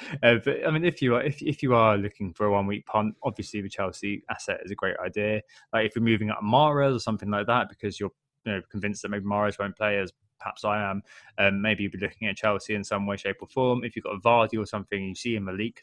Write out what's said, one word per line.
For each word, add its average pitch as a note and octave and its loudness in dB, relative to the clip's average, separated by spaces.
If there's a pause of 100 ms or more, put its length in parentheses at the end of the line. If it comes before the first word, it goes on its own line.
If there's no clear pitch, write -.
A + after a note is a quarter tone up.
(220)
Uh, A#2+ 10
but B2+ 0
I D#3+ 4
mean, D#3 2
if E3+ 0
you B2 4
are, B2 2
if, C#3+ -2
if C#3+ -2
you B2 4
are A2 8
looking G2+ -4
for G#2+ 0
a G#2 4
one G2+ 2
week G#2 -4
punt, G#2+ 0
obviously G#2+ -6
the G2 -8
Chelsea G2+ -6
asset - -6
is F#2 -12
a G#2 -6
great F#2+ -4
idea. G#2 -2 (320)
Like A2 2
if - -6
you're A2+ 0
moving G#2+ 2
up G#2+ -4
Mahrez C#3 4
or A2+ -2
something G#2 -4
like G#2 0
that A#2+ 2
because - -8
you're, G2 -6 (320)
you A2 -4
know, F#2+ -4
convinced G#2 -4
that G2 -8
maybe G#2 -4
Mahrez G2+ 0
won't G2+ -6
play, G#2 0
as F#2 -4 (280)
perhaps - -10
I G#2+ 0
am, G2 -4 (360)
um, G2 4
maybe G#2 0
you'd G2 -4
be F#2+ -12
looking G#2 -6
at G2 -4
Chelsea G#2+ 0
in G2+ -4
some G2+ -4
way, G2+ -2
shape G2 -6
or G2 -16
form. B2 0
If A#2 -10
you've G#2+ -8
got G2 -8
Vardy A#2 4
or G#2 -2
something, G2+ -6
you F#2+ -6
see A#2+ -4
in G2+ -4
Malik F#2+ -6